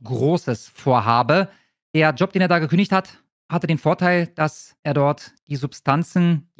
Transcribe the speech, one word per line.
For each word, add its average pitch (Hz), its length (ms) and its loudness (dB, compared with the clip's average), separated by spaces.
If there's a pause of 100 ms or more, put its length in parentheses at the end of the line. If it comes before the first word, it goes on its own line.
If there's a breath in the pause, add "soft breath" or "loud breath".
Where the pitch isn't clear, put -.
Großes 127 640 -2
vorhabe. 123 840 0 (460 soft breath)
Der 156 160 2
Job, 175 200 -2
den 185 120 0
er 180 40 2
da 170 120 2
gekündigt 170 320 0
hat, 190 260 -2 (340)
hatte 175 140 -4
den 160 140 -2
Vorteil, 175 480 0
dass - 560 -8
er 151 100 -2
dort 143 400 -2 (140)
die 143 80 -8
Substanzen, 156 920 -2 (120)